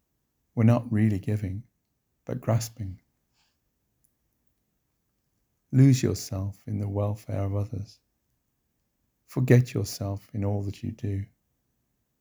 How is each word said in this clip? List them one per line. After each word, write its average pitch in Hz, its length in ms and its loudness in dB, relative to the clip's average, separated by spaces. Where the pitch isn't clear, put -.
We're 113 100 2
not 120 280 4
really 107 260 2
giving, 104 440 -6
but - 140 -8
grasping. 110 600 -4
Lose 131 300 6
yourself 98 640 -4
in 104 140 -6
the 101 80 -4
welfare 101 560 -4
of 98 100 -2
others. 101 440 -6
Forget 123 460 4
yourself 101 640 -6
in 101 100 -2
all 101 200 0
that 101 180 -8
you 101 80 -6
do. 101 340 -6